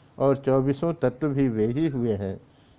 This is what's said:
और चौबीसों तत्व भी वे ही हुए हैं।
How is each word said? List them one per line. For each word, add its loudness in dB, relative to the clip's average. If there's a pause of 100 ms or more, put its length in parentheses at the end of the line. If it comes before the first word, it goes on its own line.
(180)
और 4
चौबीसों 0
तत्व -2
भी 2
वे 0
ही -2
हुए -2
हैं। -4 (380)